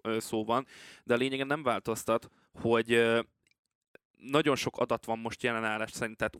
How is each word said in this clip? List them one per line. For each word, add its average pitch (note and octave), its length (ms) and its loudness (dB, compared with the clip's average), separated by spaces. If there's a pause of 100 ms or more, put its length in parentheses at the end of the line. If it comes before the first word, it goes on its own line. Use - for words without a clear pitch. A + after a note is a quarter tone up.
ö, A2+ 180 -2
szó A2 260 -4
van, A#2+ 200 0 (380)
de A#2+ 100 2
a A#2 40 4
lényegen C3+ 300 -2
nem D3 160 -2
változtat, A2+ 640 -2 (320)
hogy, A2+ 320 2
ö, A#2 260 4 (960)
nagyon C#3+ 380 2
sok - 220 -4
adat A#2+ 280 0
van A2+ 140 -4
most A2+ 240 -8
jelen A#2 220 0
állás G#2+ 260 -2
szerint, A2 260 -8
tehát - 220 -2